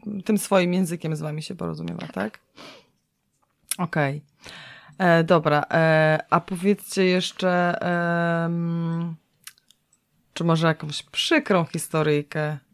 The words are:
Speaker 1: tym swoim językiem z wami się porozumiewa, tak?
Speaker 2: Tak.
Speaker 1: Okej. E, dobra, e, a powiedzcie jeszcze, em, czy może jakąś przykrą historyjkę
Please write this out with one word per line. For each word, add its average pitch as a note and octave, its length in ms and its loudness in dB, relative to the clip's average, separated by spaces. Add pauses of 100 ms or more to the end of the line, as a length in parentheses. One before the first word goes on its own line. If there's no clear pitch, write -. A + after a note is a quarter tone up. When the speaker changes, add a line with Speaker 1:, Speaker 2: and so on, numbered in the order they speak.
(240)
Speaker 1:
tym G#3+ 140 2
swoim F3+ 360 2
językiem E3 420 -2
z D3+ 40 -8
wami D3+ 220 -6
się F#3 120 -10
porozumiewa, D#3 460 -8
tak? - 120 -12
Speaker 2:
Tak. - 260 -6 (1400)
Speaker 1:
Okej. D3 440 -2 (760)
E, E3 260 4
dobra, D#3+ 460 4
e, D#3 480 4 (120)
a A#3 100 4
powiedzcie G3 640 -2
jeszcze, F3+ 760 0 (640)
em, E3+ 720 -2 (1200)
czy E3 100 -6
może E3 220 2
jakąś D#3 360 -4
przykrą G#3+ 600 0
historyjkę D3+ 920 -2 (160)